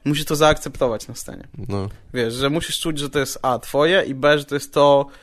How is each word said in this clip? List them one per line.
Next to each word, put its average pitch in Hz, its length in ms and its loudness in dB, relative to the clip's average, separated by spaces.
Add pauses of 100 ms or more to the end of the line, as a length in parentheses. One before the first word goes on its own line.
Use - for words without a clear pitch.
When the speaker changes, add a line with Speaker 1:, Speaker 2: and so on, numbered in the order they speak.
Speaker 1:
musisz 143 200 0
to 160 100 -2
zaakceptować 143 720 2
na 117 80 -12
scenie. - 320 -14 (220)
Speaker 2:
No. 101 200 -4 (240)
Speaker 1:
Wiesz, 117 200 -2
że 131 160 0
musisz 160 300 -4
czuć, 151 200 -4
że 143 100 -4
to 147 100 -2
jest 131 220 -4
A, 123 180 0
twoje 156 420 2
i 135 140 -4
B, 147 240 4
że 143 60 -8
to 143 100 -6
jest - 180 -6
to, 143 320 6 (180)